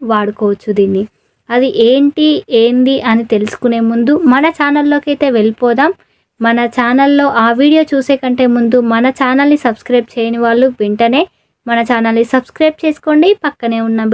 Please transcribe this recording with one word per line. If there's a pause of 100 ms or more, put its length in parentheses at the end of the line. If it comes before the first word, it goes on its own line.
(120)
వాడుకోవచ్చు
దీన్ని. (460)
అది (200)
ఏంటి, (360)
ఏంది (140)
అని
తెలుసుకునే (100)
ముందు (180)
మన
ఛానల్లోకి
అయితే
వెళ్ళిపోదాం. (480)
మన (140)
ఛానల్లో (180)
ఆ (140)
వీడియో
చూసే
కంటే (100)
ముందు (140)
మన
ఛానల్ని
సబ్స్క్రైబ్
చేయని
వాళ్ళు (120)
వెంటనే (440)
మన (140)
ఛానల్ని
సబ్స్క్రైబ్
చేసుకోండి. (160)
పక్కనే
ఉన్న